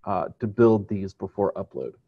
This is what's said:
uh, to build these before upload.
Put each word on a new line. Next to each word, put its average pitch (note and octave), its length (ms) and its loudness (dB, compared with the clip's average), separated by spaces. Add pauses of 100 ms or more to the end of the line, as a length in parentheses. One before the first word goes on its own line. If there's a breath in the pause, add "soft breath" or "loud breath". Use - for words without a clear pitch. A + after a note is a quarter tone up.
uh, F#2+ 240 -4 (100)
to A#2 80 -4
build G#2+ 400 4
these G2 260 -6
before G2 420 -4
upload. C2+ 400 -10 (140)